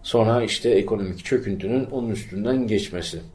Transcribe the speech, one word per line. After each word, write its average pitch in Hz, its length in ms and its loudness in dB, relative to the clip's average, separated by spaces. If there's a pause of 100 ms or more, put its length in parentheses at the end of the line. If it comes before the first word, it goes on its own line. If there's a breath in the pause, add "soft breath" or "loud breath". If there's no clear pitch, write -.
Sonra 117 400 4
işte 110 260 0
ekonomik 98 560 2
çöküntünün 107 600 0
onun 120 240 -4
üstünden 110 580 -2
geçmesi. 90 540 -2 (140)